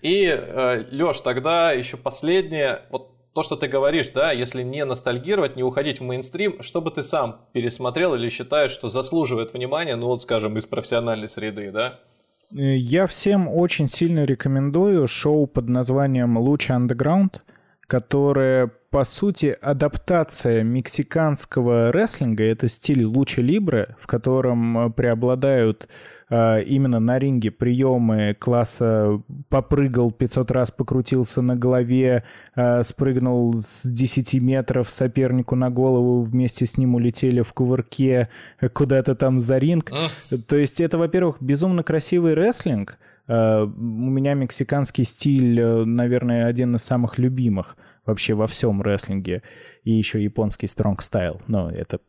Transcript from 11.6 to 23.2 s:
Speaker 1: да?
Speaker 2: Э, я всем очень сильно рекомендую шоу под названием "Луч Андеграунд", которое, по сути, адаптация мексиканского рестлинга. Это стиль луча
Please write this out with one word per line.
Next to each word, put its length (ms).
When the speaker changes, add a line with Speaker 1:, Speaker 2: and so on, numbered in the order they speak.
Speaker 1:
да? 280
Speaker 2:
Э, 220
я 320
всем 400
очень 400
сильно 380
рекомендую 840
шоу 400
под 220
названием 680
"Луч 320
Андеграунд", 720
которое, 840
по 160
сути, 560
адаптация 1000
мексиканского 1300
рестлинга. 520
Это 260
стиль 360
луча 360